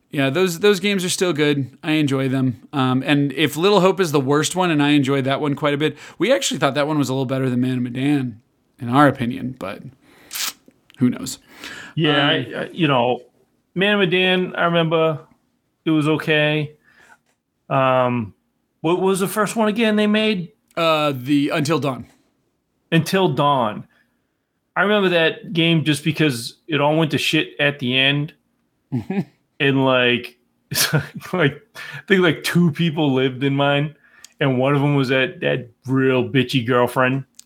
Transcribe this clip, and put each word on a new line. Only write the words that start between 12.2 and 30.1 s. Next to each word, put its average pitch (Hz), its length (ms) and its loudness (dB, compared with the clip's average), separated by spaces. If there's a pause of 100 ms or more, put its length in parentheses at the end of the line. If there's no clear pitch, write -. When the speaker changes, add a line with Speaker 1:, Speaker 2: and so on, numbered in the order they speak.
Speaker 1:
Um, 143 80 4
Speaker 2:
I, 147 320 -4
I, - 100 -10
you 160 160 0
know, 123 320 2 (540)
Man 202 200 0
of 202 60 2
Medan, 185 560 0
I 175 80 0
remember 160 560 0 (640)
it 160 60 -2
was 156 180 2
okay. 151 680 0 (960)
Um, 127 680 0 (460)
what 175 200 0
was 190 200 0
the 196 80 -2
first 208 280 -4
one 220 120 0
again 214 280 0
they 214 100 2
made? 214 460 -2 (240)
Speaker 1:
Uh, 156 380 0
the 143 360 0
Until 156 280 0
Dawn. 127 280 -6 (840)
Speaker 2:
Until 180 380 2
Dawn. 135 580 0 (880)
I 170 60 2
remember 202 280 2
that 160 420 0
game 165 320 2
just 147 200 0
because 143 520 -2 (120)
it 147 120 0
all 147 160 2
went 160 140 0
to 139 80 0
shit - 320 -2 (100)
at 143 180 0
the 123 180 -2
end. 143 360 0 (600)
Speaker 1:
Mm-hmm. 185 280 -4 (400)
Speaker 2:
And, 135 240 2
like, 123 540 0 (320)